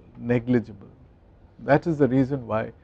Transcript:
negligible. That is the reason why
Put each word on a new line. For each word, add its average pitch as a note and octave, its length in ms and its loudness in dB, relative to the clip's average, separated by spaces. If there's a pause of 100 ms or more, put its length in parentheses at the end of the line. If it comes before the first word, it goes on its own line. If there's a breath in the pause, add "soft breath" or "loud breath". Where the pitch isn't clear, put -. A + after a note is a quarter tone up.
(180)
negligible. A#2 720 -2 (760)
That C#3+ 220 2
is D#3+ 100 -2
the C#3+ 100 4
reason C3 400 0
why A2 240 -4 (120)